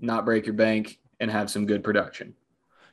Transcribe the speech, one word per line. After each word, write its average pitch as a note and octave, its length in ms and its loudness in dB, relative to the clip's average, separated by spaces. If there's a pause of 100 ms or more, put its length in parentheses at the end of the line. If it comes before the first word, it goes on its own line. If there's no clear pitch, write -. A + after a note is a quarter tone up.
not A2+ 240 -2
break A2 220 2
your G#2+ 80 -4
bank, A2 440 2 (220)
and A2+ 100 -2
have G#2 200 -2
some G#2 160 -2
good G#2 160 0
production. - 520 -2 (580)